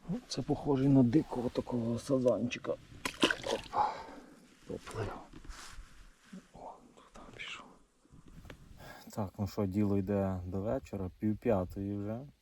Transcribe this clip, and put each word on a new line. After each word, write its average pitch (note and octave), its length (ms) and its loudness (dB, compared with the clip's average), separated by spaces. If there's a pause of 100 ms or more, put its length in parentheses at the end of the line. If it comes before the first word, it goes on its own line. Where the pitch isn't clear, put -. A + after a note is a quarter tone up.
Ну, G#3 180 -2
це - 140 -4
похожий C#3 460 2
на C3+ 160 10
дикого B2 460 4
такого A#2+ 500 -2
сазанчика. B2 760 2 (760)
Опа, - 400 0 (720)
поплив. - 460 -8 (1400)
О, - 200 -14 (220)
туди - 300 -20 (100)
пішов. - 300 -12 (1400)
Так, G2+ 280 -4
ну G2+ 100 2
що, G#2 180 2
діло G2+ 320 4
йде F#2+ 480 2
до F#2 160 -4
вечора, G#2 580 -2
пів G#2+ 180 2
п'ятої G2+ 580 0
вже G#2+ 240 -6 (220)